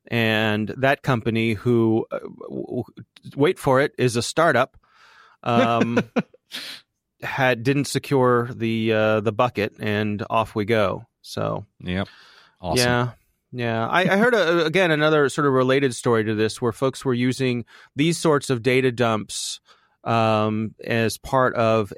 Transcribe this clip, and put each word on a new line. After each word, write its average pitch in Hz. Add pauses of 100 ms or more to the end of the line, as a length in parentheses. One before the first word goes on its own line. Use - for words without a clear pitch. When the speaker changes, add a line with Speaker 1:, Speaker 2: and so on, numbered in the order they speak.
Speaker 1:
and 110
that 135
company 113
who, 113
uh, -
w-, -
w-, 123 (520)
wait 151
for 131
it, 147
is 120
a 117
startup, 139 (640)
um, 117 (640)
Speaker 2:
<laughs> -
Speaker 1:
had, 127
didn't 135
secure 123
the, 113
uh, 107
the 107
bucket, 104
and 104
off -
we 107
go. 107 (160)
So 107 (160)
Speaker 2:
Yep. 92 (540)
Awesome. 90
Speaker 1:
yeah. 123 (420)
Yeah. 117
I, 165
I 185
heard, 240
a, 170
again, 165
another 151
sort 143
of 135
related 131
story 113
to 110
this 107
where 120
folks -
were 127
using 123 (300)
these 165
sorts 147
of 123
data 127
dumps, 113 (440)
um, 110
as 113
part 127
of 113